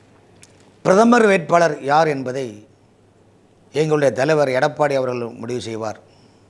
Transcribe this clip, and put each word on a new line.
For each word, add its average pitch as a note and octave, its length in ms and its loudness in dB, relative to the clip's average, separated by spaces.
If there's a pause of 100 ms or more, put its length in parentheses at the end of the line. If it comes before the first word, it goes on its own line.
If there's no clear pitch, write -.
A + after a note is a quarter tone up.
(840)
"பிரதமர் A3+ 440 4
வேட்பாளர் E3+ 560 2
யார் D3+ 260 2
என்பதை B2+ 600 -8 (1040)
எங்களுடைய D3 420 0
தலைவர் D3 340 2
எடப்பாடி C#3 460 0
அவர்கள் B2 340 -4
முடிவு A#2 320 -8
செய்வார்" A2 400 -8 (500)